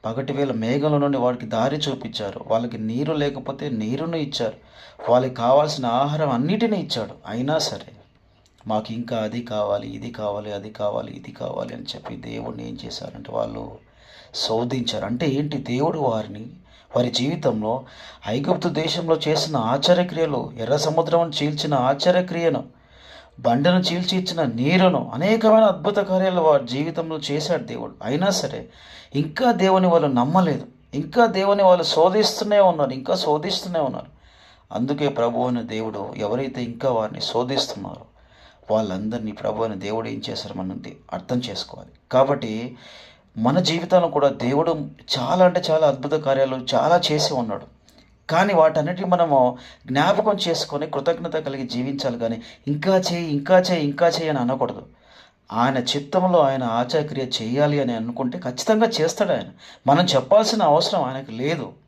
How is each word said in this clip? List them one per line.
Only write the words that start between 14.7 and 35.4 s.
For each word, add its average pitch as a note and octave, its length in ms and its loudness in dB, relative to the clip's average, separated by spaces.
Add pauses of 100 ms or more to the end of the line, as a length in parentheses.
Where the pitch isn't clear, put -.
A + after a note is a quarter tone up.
అంటే B2 240 -2
ఏంటి? D3 280 -2
దేవుడు C#3+ 420 -2
వారిని, A2 480 -4 (480)
వారి B2 160 2
జీవితంలో B2+ 720 -2 (440)
ఐగుప్తు D3+ 420 0
దేశంలో D#3+ 580 0
చేసిన D#3 300 0
ఆశ్చర్యక్రియలు, D3+ 1000 2
ఎర్ర A#2+ 200 0
సముద్రం E3 540 2 (120)
చీల్చిన D3 300 0
ఆశ్చర్యక్రియను, E3 880 2 (760)
బండను C#3+ 400 4
చీల్చి F3+ 380 -2
ఇచ్చిన E3 260 -2
నీరును, C#3+ 680 2
అనేకమైన A3 500 6
అద్భుత G3 340 2
కార్యాలు F#3 440 2
వారి D3 260 4
జీవితంలో D#3+ 500 -4
చేశాడు D3+ 460 -2
దేవుడు. A2+ 300 -10 (100)
అయినా D3+ 260 0
సరే B2 400 -4 (460)
ఇంకా D#3+ 360 0
దేవుని F#3+ 360 4
వాళ్ళు E3 200 6
నమ్మలేదు, D3 600 2 (260)
ఇంకా D#3 320 2
దేవుని G3 380 2
వాళ్ళు F3+ 200 6
శోధిస్తూనే G#3 760 2
ఉన్నారు, E3 300 4
ఇంకా C3 260 -2
శోధిస్తూనే D3+ 640 -2
ఉన్నారు. - 400 -6 (520)
అందుకే C#3+ 380 -2
ప్రభు A#2 300 -2
అయిన B2 220 -2